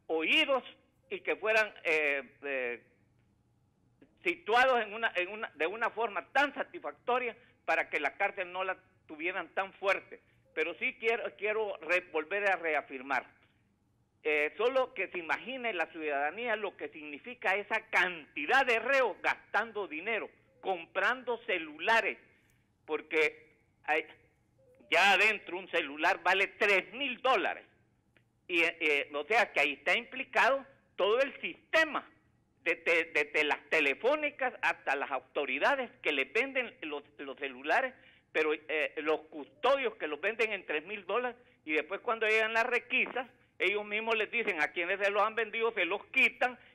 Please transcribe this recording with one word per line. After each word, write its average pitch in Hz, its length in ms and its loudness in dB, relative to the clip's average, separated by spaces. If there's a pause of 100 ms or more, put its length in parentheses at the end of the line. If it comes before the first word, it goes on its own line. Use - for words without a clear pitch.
oídos 254 580 2 (460)
y 190 120 -8
que 156 140 -2
fueran, 214 380 0 (100)
eh, 151 380 2 (220)
eh, 127 400 -4 (1400)
situados 240 600 2
en 202 100 -8
una, 226 220 -2
en 180 140 -2
una, 214 260 -8
de 143 100 -2
una 214 240 -4
forma 202 440 -4
tan 277 200 2
satisfactoria 220 840 -4 (300)
para 165 240 0
que 165 100 -2
la 143 160 -2
cárcel 196 360 -4
no 185 120 -6
la 185 140 -4 (300)
tuvieran 170 480 -6
tan 190 180 -4
fuerte. - 480 -2 (320)
Pero 160 220 -2
sí 247 240 -6
quiero, 226 360 -2
quiero 208 460 -2
re-, 175 300 0
volver 180 360 -2
a 185 100 4
reafirmar. 139 840 -4 (840)
Eh, 151 300 2
solo 254 380 2
que 185 160 -4
se - 80 -8
imagine 185 560 -4
la 160 140 -2
ciudadanía 156 680 -2
lo 202 220 -6
que 156 100 -8
significa 165 720 -6
esa 214 320 -4
cantidad 180 760 0
de 226 140 2
reos 254 420 2
gastando 202 640 -2
dinero, 165 440 -6 (320)
comprando 214 840 -2
celulares, 170 720 0 (680)
porque 156 720 -2 (260)
hay, 156 220 0 (840)
ya 185 220 6
adentro 190 460 2
un 190 140 -12
celular 165 520 0
vale 190 240 4 (100)
tres 202 360 2
mil 254 280 -6
dólares. 151 440 2 (800)
Y, 170 160 2
eh, 151 500 0
o 147 120 -4
sea 214 260 2
que - 80 0
ahí 143 140 2
está 185 240 0
implicado 240 680 0 (300)
todo 208 240 2
el 269 220 0
sistema, 240 680 -2 (540)
desde, 170 480 0
desde 151 320 2
las 143 160 0 (100)
telefónicas 240 920 2
hasta 160 340 0
las 135 160 -4
autoridades 151 800 0 (100)
que 156 120 0
les 135 180 0
venden 247 420 -2 (100)
los, 147 200 -8 (140)
los 135 220 -10
celulares, 147 540 -2 (380)
pero, 156 220 2
eh, 156 460 -4
los 151 240 0
custodios 240 720 -2
que 160 120 -6
los 147 140 -6
venden 220 320 0
en 190 120 -8
tres 156 200 -4
mil 202 200 -10
dólares, 233 300 -2 (300)
y 156 80 -2
después 156 260 -2
cuando 220 260 -2
llegan 220 280 2
las 226 140 2
requisas, 240 600 -2 (320)
ellos 208 260 0
mismos 220 320 -2
les 208 140 -2
dicen 208 300 -2
a 147 80 2
quienes 180 300 -2
se 202 120 2
los 202 100 2
han 214 140 2
vendido, 226 380 0
se 185 120 0
los 190 220 -2
quitan, 247 500 2 (160)